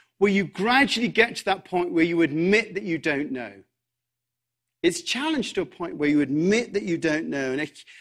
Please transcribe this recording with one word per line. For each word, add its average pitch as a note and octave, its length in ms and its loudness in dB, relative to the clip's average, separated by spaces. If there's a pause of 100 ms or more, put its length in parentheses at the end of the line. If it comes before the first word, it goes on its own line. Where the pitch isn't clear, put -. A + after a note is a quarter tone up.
(160)
where G3+ 160 2
you G3 120 2
gradually A3+ 640 2
get G#3 280 2
to - 80 -10
that F#3+ 220 -2
point F3+ 260 -2
where E3 120 4
you E3+ 180 2
admit F3+ 500 2
that G3 100 -8
you F3 140 -4
don't D3 340 -2
know. A#2+ 220 -8 (1300)
It's - 200 0
challenged D4 540 -4
to G3 40 -2
a E3 60 -4
point - 300 -10
where D3 120 0
you D3 140 4
admit F3 500 0
that G#3 120 -2
you F3 120 -2
don't D#3+ 320 -2
know. C3+ 240 -4
And, C#3+ 80 -4
it, - 240 -10 (160)